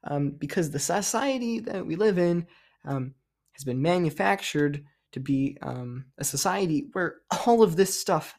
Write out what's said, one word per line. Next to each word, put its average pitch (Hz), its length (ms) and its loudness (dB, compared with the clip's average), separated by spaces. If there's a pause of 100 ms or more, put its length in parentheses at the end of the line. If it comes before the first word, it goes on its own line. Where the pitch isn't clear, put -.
um, 143 260 -2
because 151 400 -4
the 139 80 -6
society 233 800 -2
that 196 260 -8
we 156 100 -6
live 202 220 2
in, 175 300 2 (380)
um, 135 300 -6 (360)
has - 120 -4
been 131 180 6
manufactured 165 1040 2 (260)
to - 80 -10
be, 135 420 0
um, 123 440 -10 (120)
a 147 60 -8
society 160 680 -2
where 180 240 -4 (280)
all 233 160 6
of 175 140 6
this 190 240 0
stuff - 400 -2